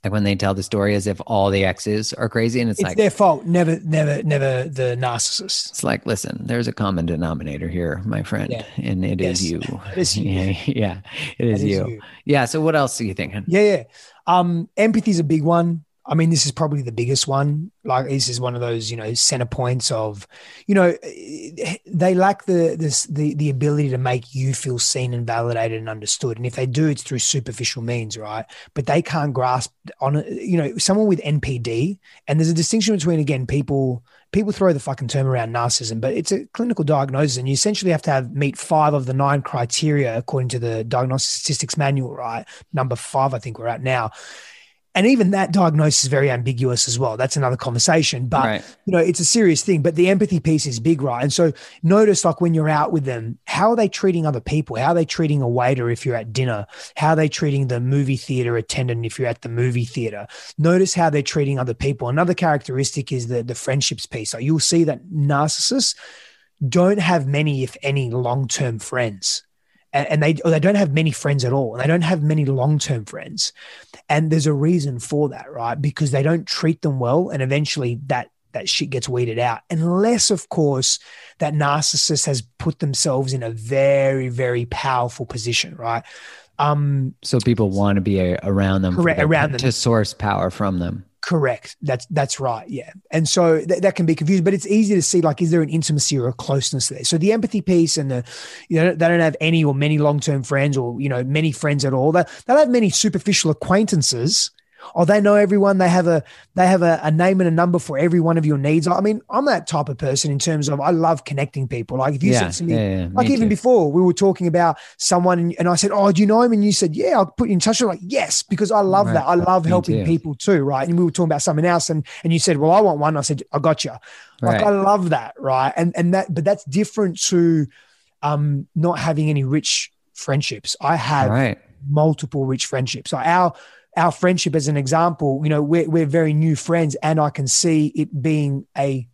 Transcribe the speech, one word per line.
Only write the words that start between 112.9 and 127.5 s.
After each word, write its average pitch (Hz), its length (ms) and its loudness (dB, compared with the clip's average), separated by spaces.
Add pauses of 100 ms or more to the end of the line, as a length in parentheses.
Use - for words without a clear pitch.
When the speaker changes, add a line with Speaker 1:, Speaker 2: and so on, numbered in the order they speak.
Speaker 1:
yeah, 87 160 -4
Speaker 2:
like, 240 140 2
Speaker 1:
me 277 40 4
Speaker 2:
even 226 140 2
Speaker 1:
too. - 20 2
Speaker 2:
before 208 420 4
we 170 120 4
were 180 100 6
talking 185 340 2
about 170 300 2 (220)
someone 180 400 2
and, 170 200 0
and 175 120 2
I 175 60 2
said, 202 140 0
"Oh, 202 220 4
do 170 80 4
you 208 60 6
know 220 160 6
him?" 240 100 4
And 208 100 2
you 208 80 4
said, 170 240 0
"Yeah, 226 220 2
I'll 196 80 4
put - 240 -2
you 208 60 2
in 175 60 2
touch." 220 200 0
With, 240 80 2
like, 175 140 -4
yes, 226 400 -2
because 196 280 -2
I 214 100 4
love 196 260 4
Speaker 1:
Right. 165 80 0
Speaker 2:
that. 151 100 2
I 170 120 2
love 180 280 2
Speaker 1:
Me 160 60 2
Speaker 2:
helping 151 340 2
Speaker 1:
too. - 0 -
Speaker 2:
people 160 300 -2
too, 170 280 2
right? 135 240 -2
And 170 120 2
we 180 80 4
were 165 40 2
talking 165 200 0
about 147 100 0
something 156 240 0
else, 175 240 2
and, 156 180 -2 (160)
and 165 120 2
you 165 40 4
said, 151 200 2
"Well, 156 120 4
I 202 120 6
want 175 160 4
one." 151 180 2
I 139 60 -2
said, 139 200 -2 (120)
"I 147 60 0
got 156 260 2
you." 120 60 -8 (500)
Like, 202 180 2
Speaker 1:
Right. 214 40 2
Speaker 2:
I 208 40 4
love 196 420 2
that, 117 280 -2
right? 131 380 0
And, 170 200 0
and 175 160 2
that, 190 220 0
but 156 100 -2
that's 202 200 0
different 190 580 -2
to, 170 440 4 (560)